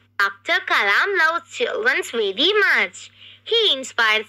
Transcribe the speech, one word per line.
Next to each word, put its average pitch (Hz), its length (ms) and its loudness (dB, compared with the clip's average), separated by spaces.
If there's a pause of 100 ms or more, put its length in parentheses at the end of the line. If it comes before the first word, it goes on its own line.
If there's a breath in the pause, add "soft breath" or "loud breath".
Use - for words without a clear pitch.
(180)
Doctor 202 360 -2 (120)
Kalam 269 500 2
loves 330 360 0
children 254 580 -2
very 233 480 0
much. 262 540 0 (320 loud breath)
He 440 280 0
inspires 226 560 0